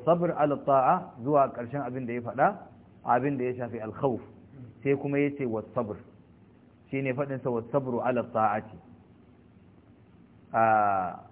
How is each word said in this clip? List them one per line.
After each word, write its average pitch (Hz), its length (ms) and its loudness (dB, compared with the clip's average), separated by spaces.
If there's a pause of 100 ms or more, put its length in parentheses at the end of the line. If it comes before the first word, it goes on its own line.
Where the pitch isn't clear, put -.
sabr 170 320 4
ala 143 200 2
ta'a," 143 640 2
zuwa 139 320 4
ƙarshen 120 260 -6
abin 127 240 -8
da 117 80 -6
ya 120 80 -6
faɗa, 117 260 2 (580)
abin 127 320 2
da 123 80 -4
ya 123 80 -2 (100)
shafi 117 180 -8
al-khawf. 107 400 -2 (640)
Sai 139 140 2
kuma 139 200 -2
yace 143 300 0
was 110 160 -4 (100)
sabr. 107 220 -4 (960)
Shine 135 240 -2
faɗin 139 260 -4
sa, 139 80 -4
"Was 117 220 -2
sabru 127 320 0
ala 123 200 0
ta'ati." 110 520 -2 (1800)
A, 104 680 4 (120)